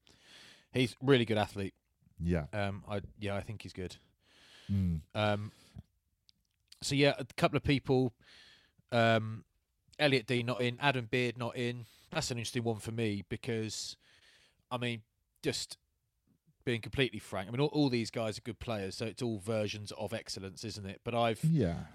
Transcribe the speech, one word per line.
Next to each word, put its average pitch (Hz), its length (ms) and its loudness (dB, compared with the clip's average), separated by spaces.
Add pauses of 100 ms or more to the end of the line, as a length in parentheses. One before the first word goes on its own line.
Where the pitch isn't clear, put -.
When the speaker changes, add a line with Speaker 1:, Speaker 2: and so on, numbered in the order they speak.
(720)
Speaker 1:
he's 123 280 0
really 127 240 6
good 107 140 2
athlete. 98 360 -2 (460)
Speaker 2:
Yeah. 82 320 2
Speaker 1:
Um, 101 360 -4
I, 104 120 -4 (200)
yeah, 101 160 -4
I 98 60 -2
think 107 200 -12
he's 92 100 -14
good. 90 240 -8 (760)
Speaker 2:
Mm. 90 280 2 (140)
Speaker 1:
Um, 104 380 0 (1300)
so - 140 -2
yeah, 143 220 6
a 139 60 -6 (120)
couple 165 200 4
of 135 60 0
people. 131 520 2 (760)
Um, 113 540 4 (560)
Elliot 135 280 4
Dean 120 180 0
not 117 140 0
in, 123 200 0
Adam 131 300 2
Beard 123 260 0
not 120 200 -4
in. 120 280 -4 (280)
That's - 180 -2
an 123 80 -4
interesting 117 240 -4
one 113 160 -2
for 110 140 -8
me 107 360 -2
because, 110 680 -6 (720)
I 123 80 -4
mean, 120 240 -2 (400)
just - 340 -4 (880)
being 117 160 0
completely 113 380 0
frank, 95 300 -6
I - 20 -10
mean, 120 100 -2
all, 147 80 6
all 147 200 4
these 120 240 2
guys 110 260 -2
are - 40 -12
good - 180 -10
players, 101 340 -4
so 117 120 -4
it's 104 160 -8
all 117 180 -2
versions 104 500 -2
of - 240 -6
excellence, 95 480 -8
isn't 101 240 -8
it? 95 160 -10
But 117 140 -4
I've, 117 260 2
Speaker 2:
Yeah. 139 320 4 (200)